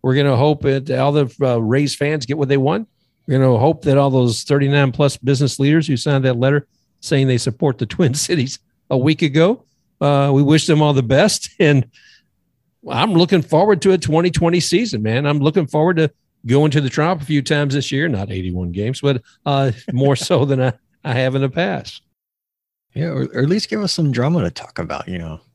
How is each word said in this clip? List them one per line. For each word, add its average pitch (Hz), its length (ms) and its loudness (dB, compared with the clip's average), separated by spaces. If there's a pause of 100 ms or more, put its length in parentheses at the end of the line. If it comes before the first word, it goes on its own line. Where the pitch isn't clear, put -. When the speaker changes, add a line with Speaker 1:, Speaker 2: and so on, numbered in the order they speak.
Speaker 1:
We're 131 140 0
gonna 143 200 2
hope 147 260 2
that 135 280 -2
all 131 220 0
the, 143 300 0
uh, 123 180 2
Rays 135 340 0
fans 147 300 -4
get 143 140 -4
what 139 100 -2
they 139 80 2
want. 165 320 0 (380)
We're 135 120 0
gonna 131 200 4
hope 151 240 2
that 139 160 2
all 139 120 2
those 123 320 0
thirty-nine 139 500 2
plus 143 240 0
business 131 420 -2
leaders 147 280 2
who 143 100 -2
signed 139 280 0
that 127 140 0
letter 143 280 0 (340)
saying 139 260 0
they 127 120 2
support 127 380 -2
the 123 80 -4
Twin 131 300 0
<laughs> - 0 -
Cities 135 440 -4 (300)
a 139 80 0
week 147 240 0
ago, 165 440 0 (360)
uh, 143 320 2
we 139 100 4
wish 147 240 4
them 156 140 2
all 147 140 2
the 131 80 2
best. 135 560 0
And 143 280 4 (1000)
I'm 160 240 0
looking 170 300 0
forward 185 400 0
to 190 100 2
a 185 60 2
twenty 165 320 0
twenty 170 300 0
season, 175 420 -2
man. 120 240 -2
I'm 147 140 0
looking 151 260 0
forward 160 320 0
to 160 120 0 (360)
going 143 240 2
to 147 100 0
the 135 100 -2
Trop 160 300 -2
a 143 40 -12
few 143 180 -2
times 147 320 -2
this 143 180 -4
year. 147 160 -2
Not 101 220 -4
eighty-one 90 420 -6
games, 104 300 -6
but, 139 200 0 (220)
uh, 139 280 0 (200)
more 135 240 2
so 147 300 0
than 135 140 0
I, 127 120 0 (320)
I 143 100 -6
have 131 200 -2
in 135 80 0
the 135 80 -2
past. 170 500 -6 (920)
Speaker 2:
Yeah, 151 140 -4
or, 135 180 -4
or 127 180 -4
at 143 60 2
least 202 220 -2
give 214 100 -4
us 196 120 -4
some 151 200 0
drama 135 300 0
to 87 100 -2
talk - 260 -14
about, 76 300 -8
you 90 100 -8
know. 80 220 -12 (140)